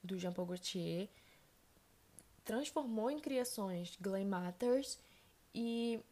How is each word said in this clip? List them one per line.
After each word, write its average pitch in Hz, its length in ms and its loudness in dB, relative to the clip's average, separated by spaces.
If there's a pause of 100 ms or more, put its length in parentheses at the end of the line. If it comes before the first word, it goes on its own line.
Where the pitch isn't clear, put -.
do 185 160 -4
Jean 180 140 -2
Paul 180 140 -2
Gaultier, 180 640 -2 (1400)
transformou 233 680 0
em 294 100 -2
criações 208 800 -2
Glenn 190 260 0
Matters 202 720 2 (560)
e 233 460 0 (120)